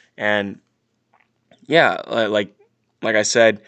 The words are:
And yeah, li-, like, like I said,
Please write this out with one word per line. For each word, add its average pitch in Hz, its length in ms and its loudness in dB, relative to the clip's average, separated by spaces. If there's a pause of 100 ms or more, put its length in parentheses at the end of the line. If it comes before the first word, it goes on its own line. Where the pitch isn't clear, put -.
(180)
And 104 420 -4 (1080)
yeah, 139 420 2
li-, 113 200 -2
like, 104 280 -4 (460)
like 110 140 -2
I 107 80 0
said, 110 440 2